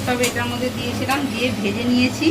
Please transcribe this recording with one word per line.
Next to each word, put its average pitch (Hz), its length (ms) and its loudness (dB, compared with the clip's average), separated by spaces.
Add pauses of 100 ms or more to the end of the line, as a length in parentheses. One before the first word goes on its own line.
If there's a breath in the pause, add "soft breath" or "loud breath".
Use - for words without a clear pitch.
সব 247 220 0
এটার 240 240 -2
মধ্যে 240 260 -2
দিয়েছিলাম, 240 420 -2 (140)
দিয়ে 240 160 0 (120)
ভেজে 208 320 -2
নিয়েছি। 247 380 2